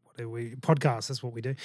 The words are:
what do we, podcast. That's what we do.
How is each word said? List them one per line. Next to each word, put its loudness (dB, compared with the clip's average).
what -20
do -6
we, -6
podcast. 4
That's -4
what -6
we -8
do. -2